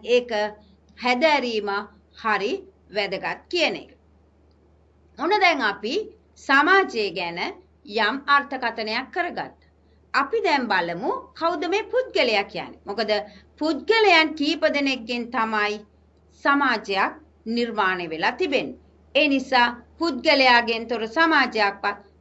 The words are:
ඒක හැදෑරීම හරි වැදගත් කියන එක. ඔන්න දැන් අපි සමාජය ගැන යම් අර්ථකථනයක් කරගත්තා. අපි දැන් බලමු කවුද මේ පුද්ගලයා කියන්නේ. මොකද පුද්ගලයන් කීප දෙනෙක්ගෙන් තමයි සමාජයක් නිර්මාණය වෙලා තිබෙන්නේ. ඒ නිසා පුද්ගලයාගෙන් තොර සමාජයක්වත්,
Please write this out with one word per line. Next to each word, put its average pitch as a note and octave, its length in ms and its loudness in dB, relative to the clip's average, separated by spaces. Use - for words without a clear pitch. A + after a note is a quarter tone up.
ඒක A#3+ 280 0
හැදෑරීම B3 720 0
හරි G#3 340 -2
වැදගත් F3+ 580 -6
කියන D4 280 0
එක. - 140 -16
ඔන්න D#4 220 -2
දැන් E4+ 220 4
අපි G#3+ 320 -2
සමාජය D4 680 4
ගැන E3+ 280 -8
යම් A3 300 0
අර්ථකථනයක් B3+ 880 -2
කරගත්තා. C4 380 -6
අපි C#4+ 280 0
දැන් C#4 260 2
බලමු F3+ 420 -2
කවුද E4 340 -2
මේ G4+ 140 0
පුද්ගලයා D#4 640 0
කියන්නේ. D3+ 400 -12
මොකද G#3 260 -4
පුද්ගලයන් E4 800 4
කීප D#4 280 -2
දෙනෙක්ගෙන් B3 580 -4
තමයි A3 440 -2
සමාජයක් B3+ 680 0
නිර්මාණය G#3+ 680 -2
වෙලා E3 240 -2
තිබෙන්නේ. B3 460 -2
ඒ D4 140 4
නිසා C4 380 2
පුද්ගලයාගෙන් A#3+ 920 2
තොර A#3 180 -4
සමාජයක්වත්, A3 920 0